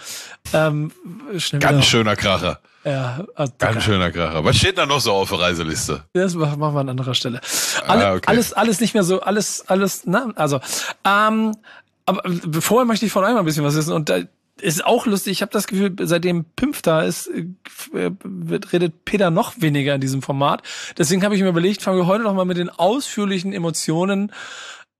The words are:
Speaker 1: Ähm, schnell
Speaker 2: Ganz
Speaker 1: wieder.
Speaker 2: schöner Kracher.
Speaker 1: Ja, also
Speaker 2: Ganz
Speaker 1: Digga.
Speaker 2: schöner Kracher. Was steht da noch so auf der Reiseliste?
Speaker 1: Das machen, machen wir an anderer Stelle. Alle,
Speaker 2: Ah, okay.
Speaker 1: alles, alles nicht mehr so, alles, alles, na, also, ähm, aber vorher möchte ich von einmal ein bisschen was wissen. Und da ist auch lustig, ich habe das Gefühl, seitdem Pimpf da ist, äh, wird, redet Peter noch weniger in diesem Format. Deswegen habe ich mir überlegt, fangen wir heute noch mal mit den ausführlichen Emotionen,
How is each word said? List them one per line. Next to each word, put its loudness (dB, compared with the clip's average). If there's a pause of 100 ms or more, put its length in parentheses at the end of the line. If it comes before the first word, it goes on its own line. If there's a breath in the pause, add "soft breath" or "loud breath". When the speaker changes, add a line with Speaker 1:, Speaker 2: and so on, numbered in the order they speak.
(540 loud breath)
Speaker 1:
Ähm, 0 (440)
schnell -2
Speaker 2:
Ganz 4
Speaker 1:
wieder. 6
Speaker 2:
schöner 4
Kracher. 0 (240 soft breath)
Speaker 1:
Ja, -4 (100)
also -2
Speaker 2:
Ganz 0
Speaker 1:
Digga. -2
Speaker 2:
schöner 2
Kracher. -2
Was 6
steht 2
da 2
noch 0
so 0
auf 2
der -2
Reiseliste? -2
Speaker 1:
Das 0
machen, -2
machen -2
wir 0
an -2
anderer -4
Stelle. -4 (440 loud breath)
Alle, 4
Speaker 2:
Ah, 4
okay. -2
Speaker 1:
alles, 2
alles 2
nicht 0
mehr 4
so, 2
alles, -2
alles, 0
na, 0
also, 2 (420 loud breath)
ähm, 4 (540 loud breath)
aber 0 (380)
vorher 4
möchte 0
ich 0
von 2
einmal 2
ein 0
bisschen 0
was 2
wissen. 0
Und 0
da 2 (420)
ist -2
auch 2
lustig, 0
ich -4
habe -6
das -2
Gefühl, 0
seitdem 0
Pimpf -4
da 4
ist, -4
äh, -8 (120)
wird, -6
redet 0
Peter 2
noch 0
weniger 2
in -2
diesem -2
Format. 0 (360 loud breath)
Deswegen 2
habe 2
ich 2
mir 4
überlegt, 2
fangen 0
wir 2
heute 2
noch 0
mal 2
mit -2
den -4
ausführlichen -2
Emotionen, -2 (680 loud breath)